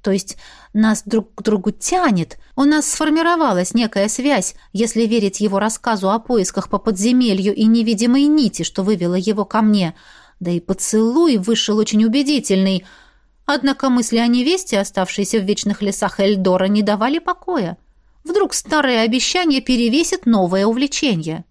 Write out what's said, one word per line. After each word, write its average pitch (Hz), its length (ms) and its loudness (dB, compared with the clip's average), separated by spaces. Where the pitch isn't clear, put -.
То 196 100 -2
есть - 260 -4
нас 214 320 2
друг 214 300 -2
к - 60 -16
другу 208 300 0
тянет, 262 640 -2
у 269 80 0
нас 294 260 2
сформировалась 311 840 0
некая 220 340 0
связь, 247 480 -2
если 226 340 0
верить 208 360 0
его 196 180 0
рассказу 208 500 -2
о 220 100 0
поисках 208 500 -2
по 208 80 -2
подземелью 208 760 0
и 220 120 0
невидимой 233 580 2
нити, 294 400 2
что 190 200 -6
вывела 180 320 0
его 202 300 -2
ко 220 160 -2
мне. 208 340 2
Да 175 120 -4
и 175 100 -2
поцелуй 226 760 0
вышел 214 400 0
очень 214 280 2
убедительный. 214 800 0
Однако 277 440 0
мысли 233 280 0
о 233 100 2
невесте, 247 520 0
оставшейся 196 600 -2
в 196 40 -2
вечных 208 380 -2
лесах 196 380 -4
Эльдора, 190 460 2
не 208 160 2
давали 214 380 0
покоя. 349 580 -4
Вдруг 359 300 0
старое 269 480 0
обещание 262 580 0
перевесит 254 680 0
новое 196 400 2
увлечение? 226 840 -2